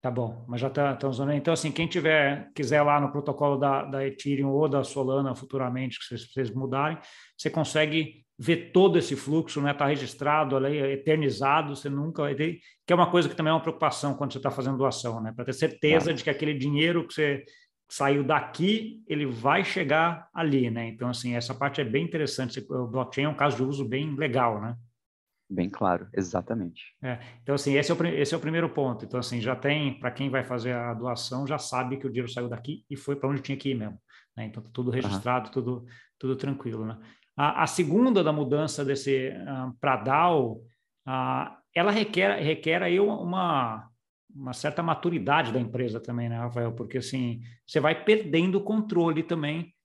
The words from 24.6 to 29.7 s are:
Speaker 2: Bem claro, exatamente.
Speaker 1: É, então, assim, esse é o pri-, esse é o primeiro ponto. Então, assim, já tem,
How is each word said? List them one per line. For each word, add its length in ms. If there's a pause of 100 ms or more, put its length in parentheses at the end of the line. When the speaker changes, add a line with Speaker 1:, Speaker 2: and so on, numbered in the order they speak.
Speaker 2:
Bem 200
claro, 420
exatamente. 920
Speaker 1:
É, 160 (240)
então, 100
assim, 220
esse 160
é 20
o 40
pri-, 220
esse 140
é 40
o 20
primeiro 300
ponto. 360
Então, 140
assim, 200
já 160
tem, 440